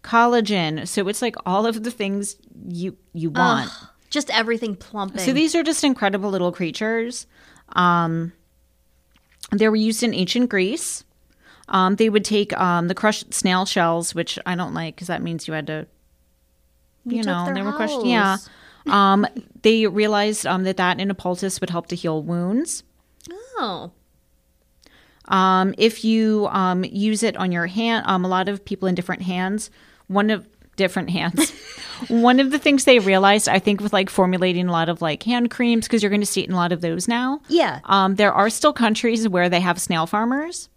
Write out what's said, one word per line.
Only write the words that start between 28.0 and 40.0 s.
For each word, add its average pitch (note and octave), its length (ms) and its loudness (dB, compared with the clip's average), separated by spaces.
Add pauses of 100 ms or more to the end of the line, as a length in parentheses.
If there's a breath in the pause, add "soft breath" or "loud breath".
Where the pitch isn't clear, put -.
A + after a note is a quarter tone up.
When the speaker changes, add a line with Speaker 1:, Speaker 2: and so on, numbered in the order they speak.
Speaker 1:
um, F#3 160 0
a F#3 60 -2
lot F#3 180 0
of G3+ 160 -6
people F#3+ 240 -4
in F3+ 80 2
different F3+ 280 -6
hands, F#3 460 -4 (380 soft breath)
one G3+ 220 2
of, G#3+ 180 -2 (300)
different F#3 320 0
hands. F3+ 420 -2 (300 loud breath)
<laughs> - 280 -12
One A#3+ 300 6
of C4+ 120 2
the D4 80 0
things C#4 240 2
they B3 160 8
realized, G3 500 4
I F#3+ 80 2
think, G3+ 240 0
with, G#3 100 -4
like, G3 200 0
formulating F3+ 560 2
a F3+ 40 0
lot E3 180 2
of, E3 120 -4
like, D#3 220 -4
hand A#3+ 260 0
creams, A#3 380 0
'cause A3 160 2
you're G3+ 80 0
gonna G#3 160 2
see - 140 -2
it - 60 -4
in F#3 60 -2
a - 20 0
lot F3 160 0
of F3 100 -2
those F3 260 -2
now. B3+ 420 -2
Speaker 2:
Yeah. B3 360 2
Speaker 1:
Um, G3 280 2
there G3+ 180 4
are G#3 200 4
still D4+ 220 2
countries A3+ 540 0
where F3+ 220 2
they F3 100 2
have F3+ 220 0
snail E3 240 -2